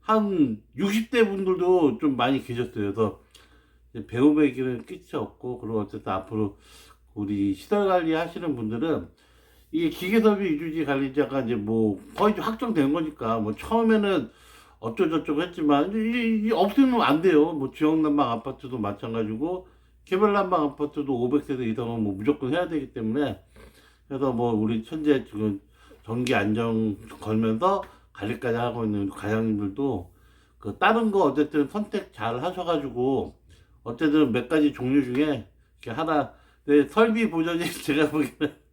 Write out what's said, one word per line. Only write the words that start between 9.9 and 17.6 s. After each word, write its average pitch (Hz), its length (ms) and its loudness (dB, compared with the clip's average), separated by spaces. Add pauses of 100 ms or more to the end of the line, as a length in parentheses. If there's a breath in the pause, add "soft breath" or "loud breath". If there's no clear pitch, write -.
기계설비 202 540 2
유지 160 400 -2
관리자가 135 580 0
이제 120 120 -2
뭐 107 460 0 (140)
거의 208 200 2
좀 175 100 -6
확정된 196 480 0
거니까 151 480 -4
뭐 107 140 -4
처음에는 208 760 2 (480 soft breath)
어쩌고저쩌고 156 640 -2
했지만 156 460 0
이제 214 100 -4 (100)
이게, 233 280 0
이게 214 180 0
없으면 226 480 4
안 143 200 2
돼요. 165 300 6
뭐 135 220 -4